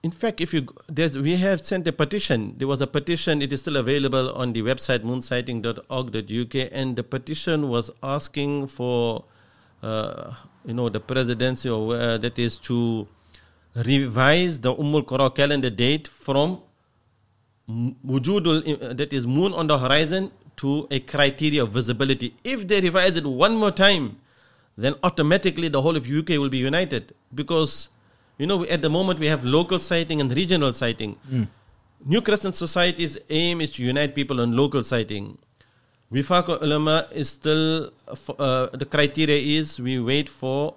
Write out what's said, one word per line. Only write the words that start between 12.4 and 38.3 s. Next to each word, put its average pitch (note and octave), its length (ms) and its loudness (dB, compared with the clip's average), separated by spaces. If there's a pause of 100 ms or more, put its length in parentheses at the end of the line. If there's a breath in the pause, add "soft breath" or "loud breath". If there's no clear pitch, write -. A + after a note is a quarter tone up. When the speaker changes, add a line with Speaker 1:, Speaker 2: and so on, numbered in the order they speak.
Speaker 1:
to A#2 480 -2 (680 soft breath)
revise C#3 840 4
the B2 140 2
Um D3 200 0
al-Qura C3+ 400 2
calendar C#3+ 360 2
date B2+ 400 0
from D3 520 0 (1080)
m-, A#2 260 -2 (100)
wujudul, D#3 800 0
uh, B2 100 -8
that C#3 200 -4
is B2+ 120 -2
moon E3 280 2
on E3 140 -2
the D3+ 100 4
horizon, D#3 540 2 (260)
to C#3 340 -2
a C3+ 80 -2
criteria C#3+ 640 0
of G#2+ 80 -2
visibility. B2+ 720 -2
If A#3 240 -6
they G3+ 140 2
revise F3+ 340 4
it D#3+ 100 -2
one D3 300 4
more G#3+ 160 2
time, F3+ 480 4 (580 soft breath)
then C3+ 240 0
automatically E3+ 680 2
the C#3 120 2
whole E3 140 2
of B2 120 -4
U D3+ 160 -2
K E3 140 0
will C#3 120 0
be C3 80 -2
united C#3 580 -2 (180)
because, D3 540 -2 (520 soft breath)
you D3 80 0
know, F#3 180 0
at E3 160 0
the D#3+ 80 2
moment F3 300 2
we D#3 80 0
have C#3+ 180 0
local E3+ 320 4
sighting E3+ 420 -2
and C3+ 160 2
regional E3 380 2
sighting. A2+ 420 -4 (160)
Speaker 2:
Mm. A#2+ 160 0 (560 soft breath)
Speaker 1:
New E3 160 2
Crescent G3+ 360 0
Society's E3+ 600 0 (140)
aim E3 320 0
is D3+ 120 -2
to B2 100 -6
unite C#3 320 2
people C#3 260 0
on A#2 160 2
local C#3 260 2
sighting. G#2+ 540 -4 (720 soft breath)
Wifaq E3+ 500 2
Ulama D#3 520 2
is C#3+ 160 -4
still, D#3 640 0 (200)
f-, - 280 -14